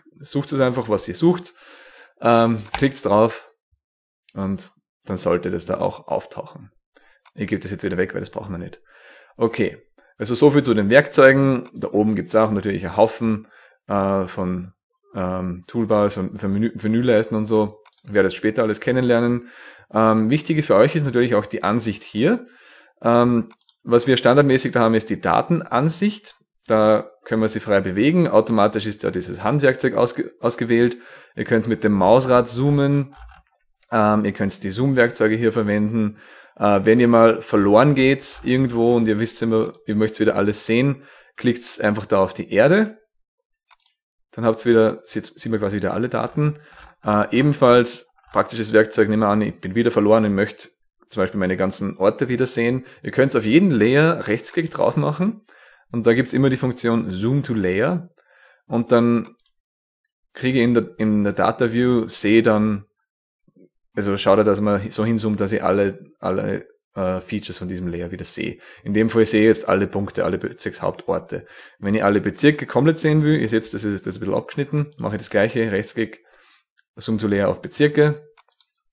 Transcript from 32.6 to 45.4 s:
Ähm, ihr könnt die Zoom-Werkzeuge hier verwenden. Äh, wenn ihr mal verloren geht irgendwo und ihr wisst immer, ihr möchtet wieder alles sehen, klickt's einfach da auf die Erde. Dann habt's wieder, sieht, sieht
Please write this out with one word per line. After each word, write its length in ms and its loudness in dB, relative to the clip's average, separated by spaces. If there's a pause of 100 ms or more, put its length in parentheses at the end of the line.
Ähm, 340 2
ihr 60 -2
könnt 320 -6
die 80 -6
Zoom-Werkzeuge 640 0
hier 180 0
verwenden. 640 -2 (400)
Äh, 260 2
wenn 160 6
ihr 80 4
mal 360 6
verloren 500 4
geht 500 0
irgendwo 520 2
und 120 2
ihr 120 0
wisst 240 -4
immer, 300 0 (120)
ihr 100 -4
möchtet 260 -2
wieder 140 2
alles 300 -2
sehen, 380 0 (340)
klickt's 420 -4
einfach 280 -2
da 160 2
auf 100 -2
die 180 -12
Erde. 460 2 (1300)
Dann 140 -8
habt's 200 0
wieder, 400 4
sieht, 300 -10
sieht 160 -10